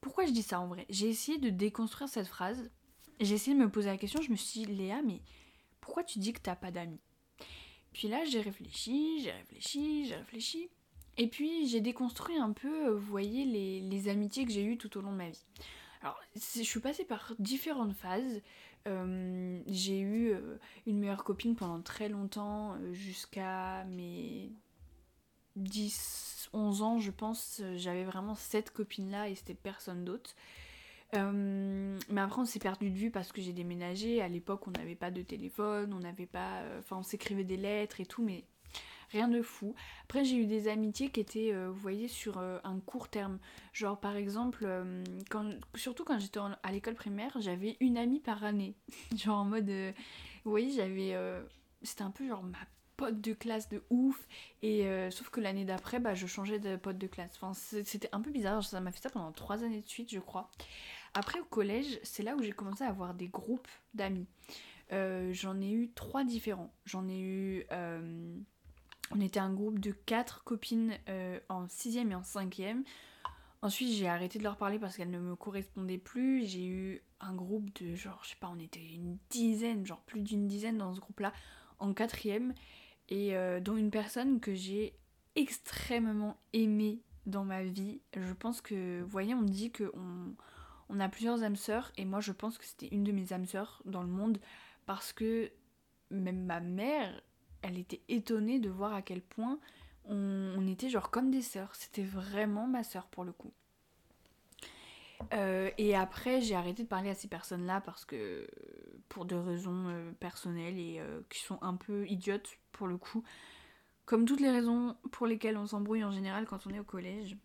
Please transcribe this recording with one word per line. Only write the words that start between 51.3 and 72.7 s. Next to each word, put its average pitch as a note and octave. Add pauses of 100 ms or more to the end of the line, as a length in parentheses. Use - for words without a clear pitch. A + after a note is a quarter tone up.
c'était -
un G3
peu C4+
genre G3+
ma F3+ (420)
pote A3+
de A3
classe A3
de G#3
ouf. C4 (340)
Et, G#3+
euh, F#3
sauf G#3+
que -
l'année G3
d'après, F#3+
bah, A3+
je F#3
changeais G3+
de G3
pote F#3
de F#3+
classe. F3+
Enfin, F#3+
c'est, G#3
c'était G#3
un G#3
peu C4
bizarre. G#3+
Ça G3
m'a F#3
fait -
ça -
pendant E3+
trois G#3
années A3
de G#3+
suite, A#3
je G3
crois. - (640)
Après, G3+
au E4
collège, A3
c'est -
là A#3
où C4+
j'ai G#3
commencé G3+
à B3+
avoir F#3
des F3+
groupes A#3+ (260)
d'amis. G3 (640)
Euh, F#3
j'en F#3+
ai G3
eu A#3
trois -
différents. A3 (100)
J'en F#3+
ai F#3
eu, F#3+
euh, E3+ (760)
on G#3
était G3
un F#3+
groupe G#3
de G3+
quatre -
copines, A3+ (140)
euh, F#3
en F#3
sixième A#3
et -
en F#3
cinquième. G3 (800)